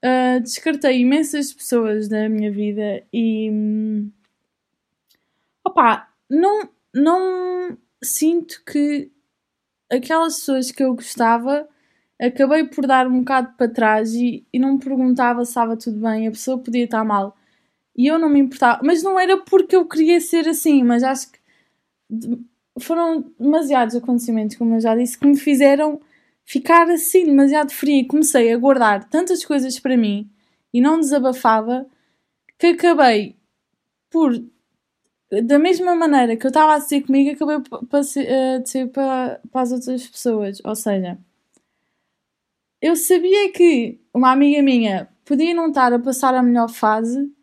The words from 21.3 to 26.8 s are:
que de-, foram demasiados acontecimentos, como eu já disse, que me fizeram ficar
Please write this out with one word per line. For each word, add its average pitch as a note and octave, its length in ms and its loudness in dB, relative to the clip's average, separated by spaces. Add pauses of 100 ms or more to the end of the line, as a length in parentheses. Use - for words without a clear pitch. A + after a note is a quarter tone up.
que - 80 -20 (720)
de-, A3+ 300 -8 (400)
foram E4 600 -4
demasiados C4+ 560 0
acontecimentos, A#3 640 -4
como A3+ 180 0
eu A3+ 40 0
já A3 160 0
disse, A#3+ 220 -2
que C#4+ 100 2
me C#4+ 100 6
fizeram C#4+ 640 2 (420)
ficar E4+ 460 2